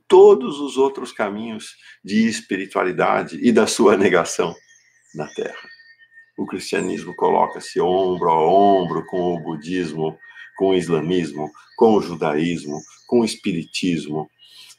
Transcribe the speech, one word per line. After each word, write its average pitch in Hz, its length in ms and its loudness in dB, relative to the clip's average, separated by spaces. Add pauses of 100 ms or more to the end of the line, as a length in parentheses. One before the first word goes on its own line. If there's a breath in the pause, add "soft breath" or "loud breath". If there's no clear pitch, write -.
todos 190 520 8
os 131 180 -6
outros 135 360 0
caminhos 107 640 -8 (260 loud breath)
de 107 240 0
espiritualidade 95 1120 -2
e 120 100 4
da 110 140 4
sua 104 300 4
negação 90 580 0 (640)
na - 120 -10
Terra. - 420 -12 (680)
O 101 80 -8
cristianismo 90 720 -6
coloca-se 87 640 -2
ombro 90 500 0
a 80 100 2
ombro 90 680 2
com 90 280 -4
o 85 80 -6
budismo, 80 760 -6 (380 loud breath)
com 95 120 0
o 95 60 2
islamismo, 80 760 -2 (280 soft breath)
com 110 180 6
o 95 60 4
judaísmo, 78 800 -4 (280 loud breath)
com 120 140 2
o 113 40 2
espiritismo, 80 1040 -6 (500 loud breath)